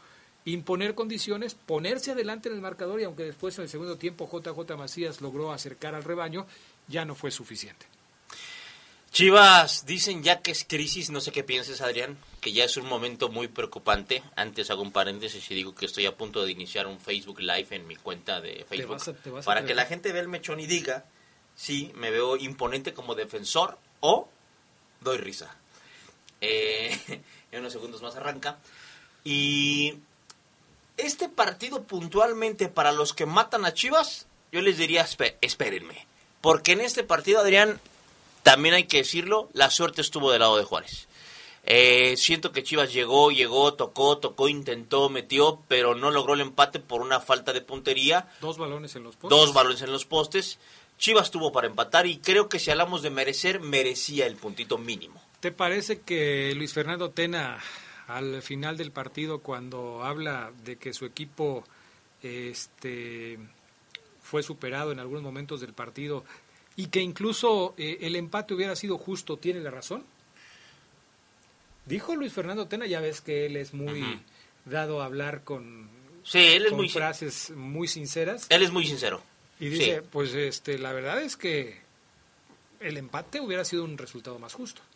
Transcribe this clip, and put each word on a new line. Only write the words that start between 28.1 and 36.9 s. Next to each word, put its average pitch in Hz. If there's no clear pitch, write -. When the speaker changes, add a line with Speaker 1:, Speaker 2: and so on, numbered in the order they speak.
Speaker 2:
arranca. 139
Y 143
este 285
partido 247
puntualmente 208
para 147
los 147
que 156
matan 214
a 170
Chivas, 294
yo 175
les 185
diría, 165
"Espe-, -
espérenme", 98
porque 160
en 196
este 240